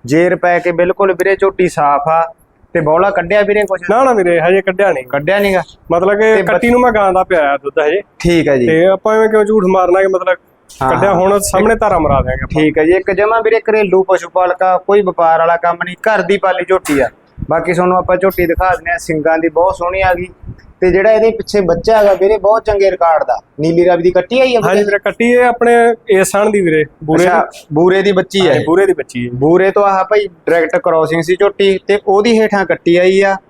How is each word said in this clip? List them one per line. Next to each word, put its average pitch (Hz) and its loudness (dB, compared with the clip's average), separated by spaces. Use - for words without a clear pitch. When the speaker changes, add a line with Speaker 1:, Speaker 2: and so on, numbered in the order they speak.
Speaker 1:
ਜੇਰ 175 2
ਪੈ 175 0
ਕੇ 175 -2
ਬਿਲਕੁਲ 185 0
ਵੀਰੇ 185 0
ਝੋਟੀ 190 -2
ਸਾਫ਼ 143 0
ਆ। 165 -2
ਤੇ 170 0
ਬੌਲਾ 165 2
ਕੱਢਿਆ 190 -2
ਵੀਰੇ 202 0
ਕੁਛ? 190 -4
Speaker 2:
ਨਾ, 240 2
ਨਾ 262 2
ਵੀਰੇ, 175 0
ਹਜੇ 185 2
ਕੱਢਿਆ 190 0
ਨਹੀਂ। 131 -6
Speaker 1:
ਕੱਢਿਆ 151 -2
ਨੀਗਾ? 190 0
Speaker 2:
ਮਤਲਬ 185 0
ਕਿ 220 4
Speaker 1:
ਤੇ 196 2
ਬ- 185 -4
Speaker 2:
ਕੱਟੀ 214 0
ਨੂੰ 247 2
ਮੈਂ 247 2
ਗਾਂ 202 0
ਦਾ 185 0
ਪਿਆਇਆ 147 0
ਦੁੱਧ 143 -2
ਹਜੇ। 185 0
Speaker 1:
ਠੀਕ 170 0
ਆ 139 2
ਜੀ। 123 0
Speaker 2:
ਤੇ 160 2
ਆਪਾਂ 196 0
ਐਵੇਂ 220 2
ਕਿਉਂ 214 2
ਝੂਠ 214 0
ਮਾਰਨਾ 185 2
ਕਿ 190 2
ਮਤਲਬ 185 0
Speaker 1:
ਹਾਂ, 131 0
Speaker 2:
ਕੱਢਿਆ, 185 0
Speaker 1:
ਹਾਂ। 196 0
Speaker 2:
ਹੁਣ 196 2
ਸਾਹਮਣੇ 202 0
ਧਾਰਾ 208 0
ਮਰਾ 143 0
ਦਿਆਂਗੇ 127 -6
ਆਪਾਂ। - -4
Speaker 1:
ਠੀਕ 156 0
ਆ 151 2
ਜੀ। 165 2
ਇੱਕ 190 0
ਜਮਾ 214 0
ਵੀਰੇ 220 0
ਘਰੇਲੂ 202 0
ਪਸ਼ੂ 175 -2
ਪਾਲਕ 180 -2
ਆ, 185 0
ਕੋਈ 202 0
ਵਪਾਰ 165 0
ਵਾਲਾ 170 0
ਕੰਮ 175 -2
ਨਹੀਂ, 180 -14
ਘਰ 214 -2
ਦੀ 190 -2
ਪਾਲੀ 185 -2
ਝੋਟੀ 165 -2
ਆ। 117 0
ਬਾਕੀ 165 -2
ਤੁਹਾਨੂੰ 180 0
ਆਪਾਂ 180 0
ਝੋਟੀ 185 -2
ਦਿਖਾ 170 -2
ਦਿੰਦੇ 170 -4
ਆ, 170 -2
ਸਿੰਗਾਂ 160 -4
ਦੀ 165 -2
ਬਹੁਤ 175 0
ਸੋਹਣੀ 180 -6
ਆ 185 0
ਗਈ। 175 -8
ਤੇ 185 2
ਜਿਹੜਾ 190 2
ਇਹਦੇ 220 2
ਪਿੱਛੇ 208 -4
ਬੱਚਾ 175 0
ਹੈਗਾ 202 4
ਵੀਰੇ, 196 0
ਬਹੁਤ 208 0
ਚੰਗੇ 196 0
ਰਿਕਾਰਡ 165 0
ਦਾ, 117 -4
ਨੀਲੀ 165 0
ਰਾਵੀ 175 2
ਦੀ 180 2
ਕੱਟੀ 180 -2
ਆਈ 262 2
ਆ 226 2
ਵੀਰੇ? 170 -2
Speaker 2:
ਹਾਂਜੀ 202 2
ਵੀਰੇ, 202 -2
ਕੱਟੀ 233 -2
ਇਹ 247 2
ਆਪਣੇ 240 0
ਇਸ 190 2
ਸਾਲ 208 0
ਦੀ 202 0
ਵੀਰੇ, 156 0
ਬੂਰੇ 160 0
Speaker 1:
ਅੱਛਾ, 180 2
Speaker 2:
ਦੀ। - -8
Speaker 1:
ਬੂਰੇ 185 2
ਦੀ 202 0
ਬੱਚੀ 185 0
ਹੈ। - 2
Speaker 2:
ਹਾਂਜੀ, 143 0
ਬੂਰੇ 180 2
ਦੀ 185 0
ਬੱਚੀ 127 -6
ਹੈ। 120 -8
Speaker 1:
ਬੂਰੇ 170 2
ਤੋਂ 202 0
ਆਹ 190 0
ਭਾਈ 208 0
ਡਾਇਰੈਕਟ 165 -2
ਕ੍ਰਾਸਿੰਗ 165 0
ਸੀ 170 -2
ਝੋਟੀ, 196 0
ਤੇ 202 0
ਉਹਦੀ 214 2
ਹੇਠਾਂ 202 0
ਕੱਟੀ 170 0
ਆਈ 185 2
ਆ 196 0